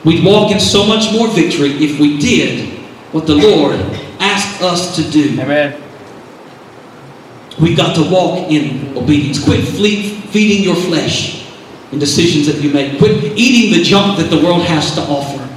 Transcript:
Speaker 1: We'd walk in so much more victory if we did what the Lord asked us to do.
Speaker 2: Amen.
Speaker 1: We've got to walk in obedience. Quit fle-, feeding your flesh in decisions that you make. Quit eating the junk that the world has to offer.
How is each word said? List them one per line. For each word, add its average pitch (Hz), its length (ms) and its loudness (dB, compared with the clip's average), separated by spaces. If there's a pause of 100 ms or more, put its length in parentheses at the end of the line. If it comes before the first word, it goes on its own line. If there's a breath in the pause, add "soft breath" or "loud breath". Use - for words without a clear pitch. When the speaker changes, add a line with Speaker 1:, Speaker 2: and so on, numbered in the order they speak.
Speaker 1:
We'd 160 200 4
walk 208 280 4
in 190 80 2
so 202 240 2
much 208 280 0
more 226 160 2
victory 147 520 0
if 143 200 0
we 147 180 2
did 143 520 0 (420)
what 156 160 -4
the 151 80 2
Lord 147 440 4 (400)
asked 202 440 -2
us 180 320 -2
to 160 80 -2
do. 143 360 0
Speaker 2:
Amen. 143 360 -2 (1800)
Speaker 1:
We've 160 180 4
got 180 180 2
to 165 60 2
walk 170 480 0
in 139 480 -2
obedience. - 400 0
Quit - 260 0
fle-, 202 460 -2 (220)
feeding 208 320 2
your 180 120 0
flesh - 680 -4 (480)
in 139 80 -4
decisions 147 480 0
that 147 160 -2
you 143 80 0
make. 139 260 -2
Quit - 380 2
eating 233 420 4
the - 60 2
junk 196 340 2
that 165 140 -2
the 156 120 2
world 170 200 2
has 160 320 -2
to 160 60 -4
offer. 139 560 -6